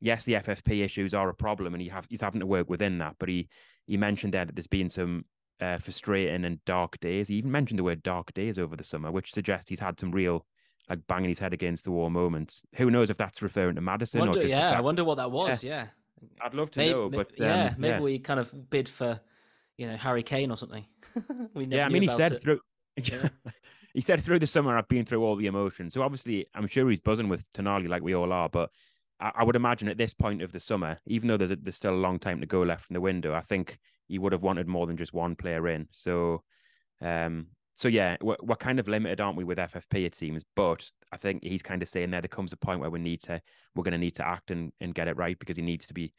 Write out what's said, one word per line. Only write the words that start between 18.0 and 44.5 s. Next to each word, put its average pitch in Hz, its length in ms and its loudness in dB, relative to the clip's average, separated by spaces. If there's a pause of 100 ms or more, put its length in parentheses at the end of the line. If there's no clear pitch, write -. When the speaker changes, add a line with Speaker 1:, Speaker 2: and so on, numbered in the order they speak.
Speaker 2:
we 139 180 0
kind 135 220 -2
of 131 300 -8
bid 131 180 0
for, 117 320 -4 (560)
you 123 100 -8
know, 110 100 -6
Harry 120 260 0
Kane 135 280 0
or 110 60 -4
something. - 300 -12 (280)
<laughs> 233 100 -6 (300)
We 135 120 -4
never 131 100 2
Speaker 1:
Yeah, 143 80 6
I 135 40 6
Speaker 2:
knew 156 60 4
Speaker 1:
mean, 185 80 6
he 180 60 6
Speaker 2:
about 120 80 4
Speaker 1:
said 160 160 6
Speaker 2:
it. - 100 -4
Speaker 1:
through, 147 180 4 (360)
Speaker 2:
Yeah. 131 320 0 (160)
Speaker 1:
<laughs> - 500 -18
he 127 60 -2
said, 175 220 4
"Through 170 180 4
the 156 60 4
summer, 139 300 4
I've 110 120 2
been 123 160 4
through 113 180 0
all 107 140 4
the 104 100 0
emotions." 95 480 -2
So 131 80 0
obviously, 127 520 -2
I'm 104 120 -2
sure 131 220 4
he's 104 120 4
buzzing 110 280 2
with 87 240 0
Tonali 98 360 0
like 87 140 0
we 90 120 0
all 90 180 2
are, 87 160 2
but 85 220 0 (500)
I, 107 160 -2
I 117 80 6
would 120 120 6
imagine 120 320 2
at 101 100 -4
this 113 160 0
point 104 280 0
of 90 80 -6
the 90 80 -8
summer, 85 480 -2
even 117 220 0
though 110 80 4
there's 95 160 2
a, 95 40 -2
there's 87 200 -8
still 95 180 0
a - 20 2
long 92 220 2
time 87 220 -4
to 82 60 -6
go 92 160 2
left 85 280 0
in 90 40 -6
the 90 60 -2
window, 87 340 0
I 82 80 -2
think - 360 -2 (300)
he 95 100 -4
would 95 140 0
have 90 100 2
wanted 90 240 2
more 87 200 0
than 85 100 -4
just 82 160 -8
one 85 240 -2
player 85 320 -2
in. 78 240 -2
So, 85 500 -2 (580)
um, 82 460 -2 (280)
so - 140 0
yeah, 95 320 4
we're, 107 220 0
we're 113 140 0
kind 131 240 0
of 98 80 -2
limited, 104 320 0
aren't 98 160 -2
we, 90 80 -4
with 87 140 -4
F 87 180 -4
F 87 120 -14
P, 98 160 0
it 85 120 -2
seems. 80 280 -6 (120)
But 87 320 2 (240)
I 90 40 -12
think 98 280 -4
he's 90 180 -4
kind 90 200 -6
of 85 60 -6
saying 87 220 -2
there, 90 100 -2
there 85 80 -4
comes 95 240 -8
a - 40 -12
point 90 240 -2
where 78 100 -4
we 85 80 -4
need 85 240 -4
to, 85 180 -6 (340)
we're 90 100 -4
gonna 85 140 0
need 87 180 -2
to - 100 -4
act 87 240 -6